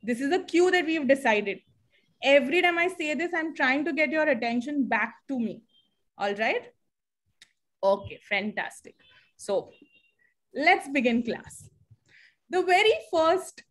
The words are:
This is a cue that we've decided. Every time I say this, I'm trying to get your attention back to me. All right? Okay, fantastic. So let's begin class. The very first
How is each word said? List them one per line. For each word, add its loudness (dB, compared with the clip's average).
This -4
is 0
a 0
cue 2
that 2
we've -2
decided. 2
Every 4
time 2
I 0
say -6
this, -4
I'm -4
trying 0
to -4
get 0
your 0
attention -2
back -2
to -4
me. -6
All -4
right? -4
Okay, -2
fantastic. -6
So -4
let's 2
begin 0
class. -10
The -2
very 4
first 0